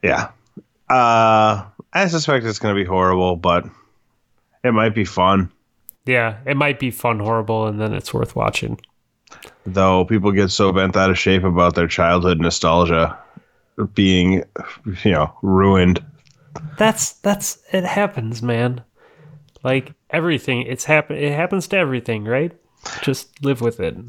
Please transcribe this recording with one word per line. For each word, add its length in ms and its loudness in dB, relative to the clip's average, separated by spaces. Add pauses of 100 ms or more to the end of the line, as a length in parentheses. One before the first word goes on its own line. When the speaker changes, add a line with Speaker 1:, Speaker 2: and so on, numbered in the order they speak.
Speaker 1:
Yeah. 260 -2 (600)
Uh, 760 4 (280)
I 140 2
suspect 380 0
it's 140 -6
gonna 160 0
be 100 0
horrible, 500 2
but 300 0 (960)
it 100 2
might 200 2
be 120 -2
fun. 460 2 (540)
Speaker 2:
Yeah, 400 0
it 120 -2
might 220 0
be 120 -4
fun, 280 -2
horrible, 480 -2
and 140 -4
then 120 -4
it's 200 -8
worth 220 -4
watching. 440 -4 (840)
Speaker 1:
Though 400 2
people 260 0
get 200 2
so 200 2
bent 240 0
out 140 4
of 80 2
shape 260 2
about 320 2
their 120 2
childhood 520 2
nostalgia 800 2 (760)
being, 480 2 (600)
you 80 2
know, 300 0
ruined. 640 4 (720)
Speaker 2:
That's, 360 0
that's, 460 -4 (120)
it 140 -2
happens, 580 -4
man. 400 -2 (800)
Like, 300 -2 (160)
everything, 540 -2
it's 200 -8
happen-, 340 -2
it 160 -2
happens 360 -4
to 80 0
everything, 480 -2
right? 260 -2 (520)
Just 400 -6
live 180 0
with 180 -2
it. 160 -4 (140)